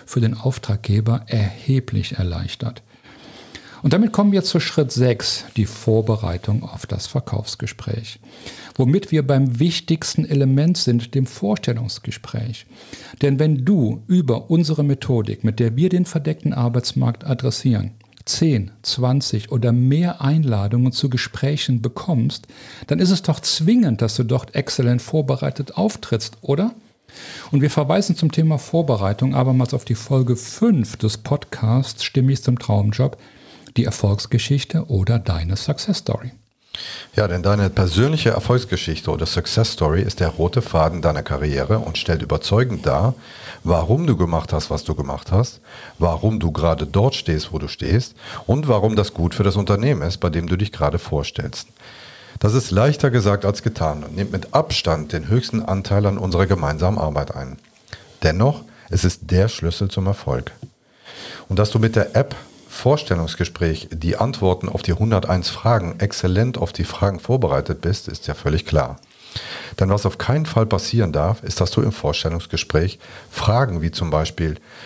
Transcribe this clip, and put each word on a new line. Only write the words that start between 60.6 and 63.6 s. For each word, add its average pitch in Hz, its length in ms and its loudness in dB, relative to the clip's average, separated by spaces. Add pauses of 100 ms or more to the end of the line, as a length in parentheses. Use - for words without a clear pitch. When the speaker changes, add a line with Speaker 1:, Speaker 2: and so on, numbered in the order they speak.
Speaker 2:
Und 98 80 0
dass 104 140 2
du 113 80 2
mit 110 160 2
der - 200 2
App 135 200 2 (340)
Vorstellungsgespräch 87 1200 -2